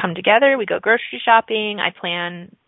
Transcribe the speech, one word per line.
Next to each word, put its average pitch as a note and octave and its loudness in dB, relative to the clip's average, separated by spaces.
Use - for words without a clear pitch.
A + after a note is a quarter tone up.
come F3 -2
together, A3+ 4
we A3+ -2
go F#3 -4
grocery A#3+ -2
shopping, G#3+ 2
I F3 -2
plan F3 -8